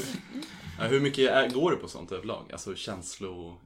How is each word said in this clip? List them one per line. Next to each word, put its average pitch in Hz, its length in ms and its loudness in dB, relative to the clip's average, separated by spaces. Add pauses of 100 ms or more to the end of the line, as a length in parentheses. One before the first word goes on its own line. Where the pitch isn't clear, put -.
(800)
Ja, 107 60 0
hur 131 160 6
mycket 135 300 6
är, 123 200 6
går 147 200 4
det 135 60 4
på - 120 -8
sånt - 240 -10
överlag? 95 400 -6
Alltså - 220 -8
känslo-, 90 920 -8